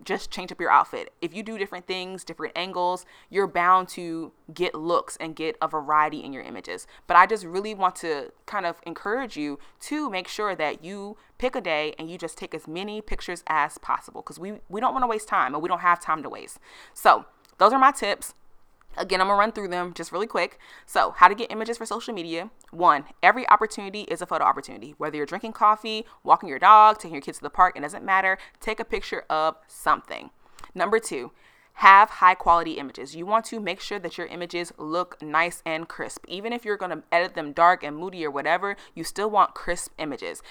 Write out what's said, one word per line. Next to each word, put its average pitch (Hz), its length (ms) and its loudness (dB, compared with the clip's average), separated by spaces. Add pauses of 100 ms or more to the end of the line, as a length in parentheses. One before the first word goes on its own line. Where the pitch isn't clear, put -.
just - 260 -6
change - 220 -10
up - 80 -12
your 165 100 0
outfit. - 500 2
If 165 140 -8
you 214 80 -10
do 220 160 -10
different 185 280 -10
things, 185 360 -8
different - 340 -12
angles, 180 480 -2 (240)
you're 190 200 -2
bound 185 400 4
to 165 440 -10 (220)
get 175 200 -2
looks 160 420 -2
and 160 180 -10
get 160 260 -6
a 160 60 0
variety 151 560 0
in 139 100 -12
your 131 120 -12
images. 87 420 -12 (220)
But 170 80 4
I 185 100 10
just 196 180 -4
really 196 300 -6
want 185 220 -2
to 151 340 -6 (160)
kind 190 200 -4
of 170 100 -4 (100)
encourage 214 500 -6
you 147 220 -6 (220)
to 294 280 -6
make 185 200 -6
sure 208 260 -4
that 156 300 -4
you 202 320 -12 (220)
pick 254 180 -4
a 240 40 -2
day 151 380 -2
and 160 100 -12
you 175 100 -12
just 165 200 -10
take 185 160 -12
as 156 140 -12
many 202 320 -8
pictures 185 480 -8
as 151 300 -2
possible, - 440 -6
'cause - 160 -16
we, 196 300 -12
we 202 120 -8
don't 247 120 0
wanna 254 160 0
waste 214 200 -6
time 147 260 0
and 151 80 -4
we 175 60 -4
don't 175 120 -2
have 175 200 2
time 156 220 -4
to 135 60 -12
waste. - 320 -14 (340)
So 139 300 6 (340)
those 208 140 8
are 269 80 2
my 269 100 8
tips. - 440 -4 (640)
Again, 185 240 -2
I'm 190 80 2
gonna 202 100 4
run 214 140 2
through 202 160 -8
them 175 260 -4
just 165 160 -10
really 190 160 -2
quick. 196 320 -2 (260)
So, 113 280 2
how 180 160 10
to 202 60 2
get - 180 -6
images 220 260 -6
for 226 80 -10
social 226 260 -6
media. 170 380 -8 (220)
One, 165 320 4 (180)
every 214 260 4
opportunity 208 540 2
is - 180 -8
a 175 60 -8
photo 165 180 -2
opportunity. 135 540 -2
Whether 151 200 -6
you're 143 80 -4
drinking 202 260 -8
coffee, 214 520 0 (200)
walking 165 240 2
your 135 100 -6
dog, 214 400 8
taking 165 160 -12
your 143 80 -8
kids - 160 -12
to - 60 -10
the 147 60 -8
park, 180 260 2
it - 40 -10
doesn't 151 240 -8
matter. 190 340 2 (200)
Take 220 220 -6
a 220 40 -8
picture - 460 -6
of 156 260 0 (120)
something. 104 640 -4 (440)
Number 196 240 0
two, 131 320 -6 (440)
have 196 360 10
high 185 240 6
quality 170 380 2
images. 139 420 -12
You 170 100 -12
want 220 200 0
to 226 160 -10
make 190 180 -6
sure 202 220 -10
that - 180 -10
your 170 80 -8
images 175 520 -8
look 175 440 -6
nice 160 420 -2
and 165 220 -6
crisp. - 400 -12
Even 202 260 -8
if 240 120 -8
you're 208 140 -2
gonna 165 340 -8
edit 175 220 2
them 151 180 -8
dark 170 320 6
and 147 120 -10
moody 175 280 -8
or 143 80 -4
whatever, 175 420 -2 (200)
you 165 100 -10
still 208 260 -4
want 196 240 2
crisp - 440 -6
images. 135 520 -8